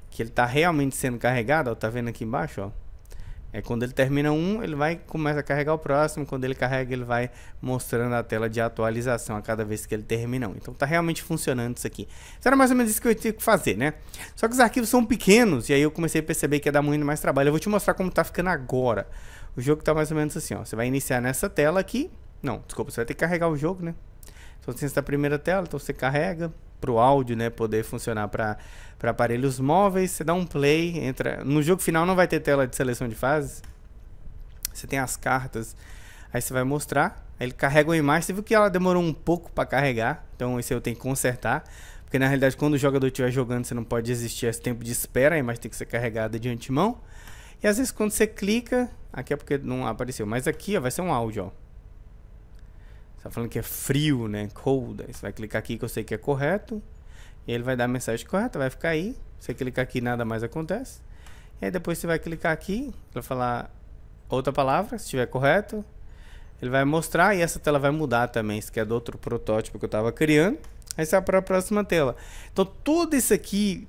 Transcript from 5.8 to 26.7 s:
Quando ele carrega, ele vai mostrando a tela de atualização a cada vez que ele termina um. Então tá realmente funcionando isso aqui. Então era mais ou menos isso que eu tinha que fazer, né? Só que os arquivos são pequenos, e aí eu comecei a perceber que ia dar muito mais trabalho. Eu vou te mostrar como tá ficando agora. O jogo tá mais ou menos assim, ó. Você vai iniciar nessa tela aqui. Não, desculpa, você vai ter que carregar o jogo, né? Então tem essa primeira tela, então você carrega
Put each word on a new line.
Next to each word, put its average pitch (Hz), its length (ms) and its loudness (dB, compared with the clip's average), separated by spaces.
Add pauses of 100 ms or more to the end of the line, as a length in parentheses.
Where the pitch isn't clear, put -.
Quando 131 200 -4
ele 131 100 -2
carrega, 131 380 -2
ele 123 100 -4
vai 120 260 0 (320)
mostrando 123 540 0
a 117 80 2
tela 113 260 0
de 113 120 0
atualização 113 760 0
a 104 60 -6
cada 110 240 -2
vez 107 200 -4
que - 80 -8
ele 107 100 -2
termina 117 440 -2
um. - 80 -8
Então - 180 -12
tá - 120 -2
realmente 165 360 2
funcionando 123 540 -2
isso - 100 -6
aqui. - 220 -8 (320)
Então 247 100 2
era 269 60 8
mais 262 160 8
ou 254 60 4
menos 233 140 4
isso - 100 -2
que - 80 0
eu 214 60 6
tinha 220 180 -2
que - 100 -12
fazer, 160 340 4
né? 143 180 0 (400)
Só 226 120 2
que 233 60 -2
os 254 60 4
arquivos 233 300 4
são 247 160 6
pequenos, 196 640 6
e 143 40 4
aí 139 80 8
eu 151 100 4
comecei 160 300 0
a - 20 2
perceber 156 360 2
que 151 100 0
ia - 20 4
dar 143 100 6
muito 147 240 2
mais 147 140 0
trabalho. 139 300 4
Eu 147 40 6
vou 160 60 2
te - 80 -4
mostrar 196 260 4
como 185 160 -2
tá 170 140 4
ficando 180 260 -2
agora. 127 580 0 (480)
O 123 60 -6
jogo 151 220 2
tá 160 100 4
mais 156 180 2
ou 156 60 0
menos 151 200 0
assim, - 160 -6
ó. 98 100 -4
Você 110 120 -10
vai 113 120 0
iniciar 131 320 0
nessa 131 300 -2
tela 156 300 2
aqui. 240 300 -2 (320)
Não, 110 240 -6
desculpa, - 240 -6
você - 120 -4
vai 117 40 -2
ter 147 80 -4
que - 60 -10
carregar 170 300 2
o 156 80 0
jogo, 175 260 -4
né? 165 100 -6 (680)
Então 127 120 -8
tem 143 120 -6
essa 139 180 0
primeira 143 340 0
tela, 180 300 0
então 143 120 -6
você - 120 -6
carrega 160 600 -2 (260)